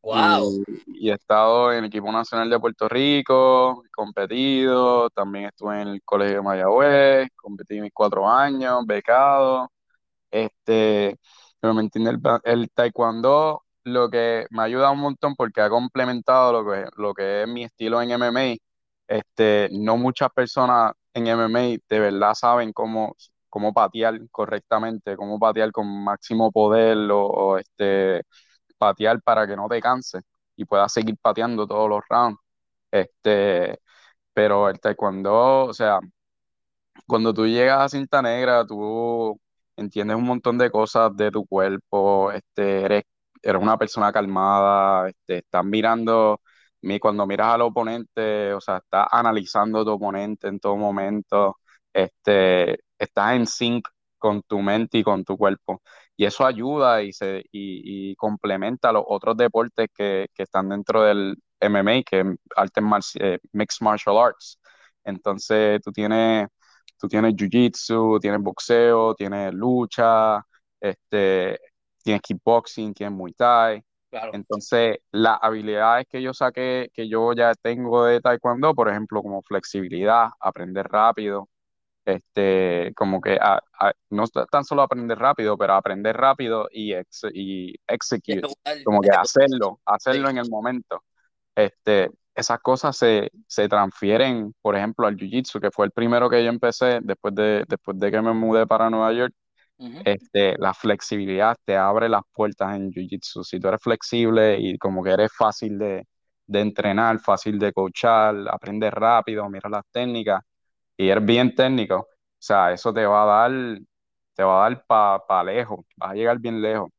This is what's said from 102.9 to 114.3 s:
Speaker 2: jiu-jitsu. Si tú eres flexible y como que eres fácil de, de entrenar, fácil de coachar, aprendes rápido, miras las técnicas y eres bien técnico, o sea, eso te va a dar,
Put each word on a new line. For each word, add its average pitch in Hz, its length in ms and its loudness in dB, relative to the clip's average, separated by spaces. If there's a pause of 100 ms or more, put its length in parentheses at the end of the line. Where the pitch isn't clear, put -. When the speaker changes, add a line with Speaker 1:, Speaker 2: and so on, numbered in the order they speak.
Speaker 2:
jiu-jitsu. 92 520 -12
Si 95 160 -10
tú 117 80 -2
eres 110 140 -2
flexible 113 800 2
y 98 180 -4
como 95 260 -4
que 95 80 -2
eres 104 240 2
fácil 107 420 -2
de, 98 280 -6 (400)
de 104 140 -2
entrenar, 107 600 0
fácil 104 380 -2
de 101 140 0
coachar, 107 640 2 (160)
aprendes 107 420 -4
rápido, 110 560 0
miras 98 220 -12
las 104 220 -6
técnicas 117 500 -2 (540)
y 95 140 2
eres 107 140 4
bien 120 300 4
técnico, 127 460 0
o - 60 -14 (320)
sea, 92 340 2
eso 107 220 -4
te 107 120 0
va 104 180 4
a 107 260 4
dar, 123 280 -6 (560)